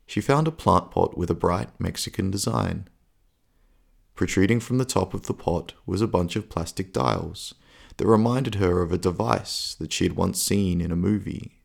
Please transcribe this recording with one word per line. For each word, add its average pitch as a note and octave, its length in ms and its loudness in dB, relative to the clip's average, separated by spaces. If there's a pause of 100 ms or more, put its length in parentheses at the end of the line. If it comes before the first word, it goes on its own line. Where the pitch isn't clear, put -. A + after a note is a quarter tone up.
she - 140 -4
found D3+ 300 2
a - 20 -4
plant - 400 2
pot - 260 0
with E2+ 120 0
a F2+ 40 4
bright F2 360 0 (100)
Mexican - 500 -4
design. F#2+ 600 -2 (1300)
Protruding G2 440 2
from B2 200 -2
the B2+ 40 2
top F#2+ 300 -2
of F#2+ 140 -8
the - 60 -2
pot - 400 -4 (120)
was F#2 160 -2
a A2+ 80 0
bunch F2+ 260 0
of G#2 140 -6
plastic - 420 -6
dials F#2 600 -2 (420)
that - 100 -2
reminded A#2 500 4
her F2+ 260 2
of E2+ 100 -2
a F2+ 60 0
device - 840 -2
that D#2 140 -8
she - 100 0
had E2 140 0
once F2+ 260 0
seen F#2 380 0
in E2+ 100 -2
a E2+ 60 -2
movie. G2 680 -2